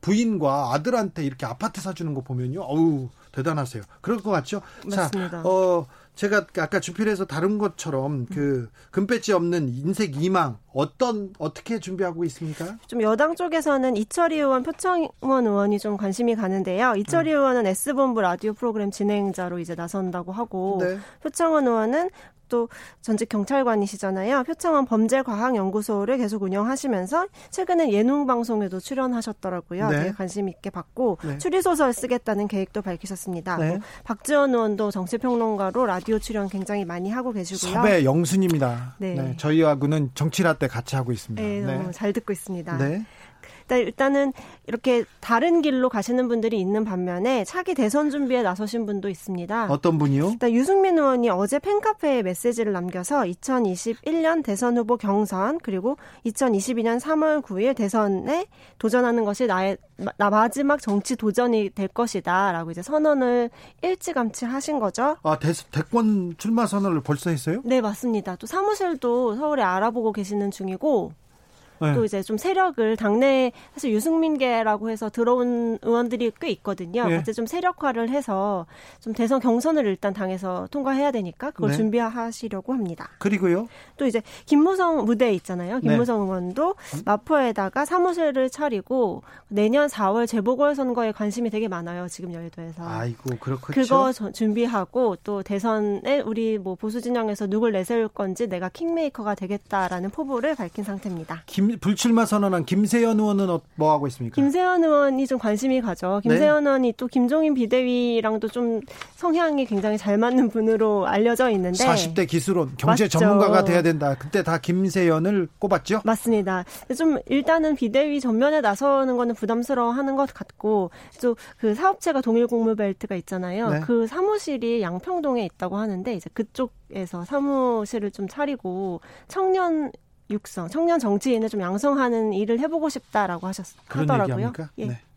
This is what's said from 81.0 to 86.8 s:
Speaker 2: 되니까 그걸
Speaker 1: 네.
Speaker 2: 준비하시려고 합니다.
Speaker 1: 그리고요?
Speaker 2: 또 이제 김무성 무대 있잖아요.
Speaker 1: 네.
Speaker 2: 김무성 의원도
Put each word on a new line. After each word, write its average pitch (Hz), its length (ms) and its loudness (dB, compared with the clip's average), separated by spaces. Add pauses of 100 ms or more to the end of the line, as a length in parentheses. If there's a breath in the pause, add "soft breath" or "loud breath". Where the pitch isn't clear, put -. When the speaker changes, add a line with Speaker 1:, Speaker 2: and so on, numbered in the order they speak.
Speaker 2:
되니까 226 400 -6
그걸 147 200 -2
Speaker 1:
네. 147 60 0
Speaker 2:
준비하시려고 226 920 -2
합니다. 196 380 -4 (100)
Speaker 1:
그리고요? 190 480 2 (300 loud breath)
Speaker 2:
또 277 80 -2
이제 226 160 2 (240 loud breath)
김무성 330 580 4
무대 226 300 4
있잖아요. 180 480 -4
Speaker 1:
네. 233 80 0
Speaker 2:
김무성 233 320 4
의원도 190 540 -2 (180 loud breath)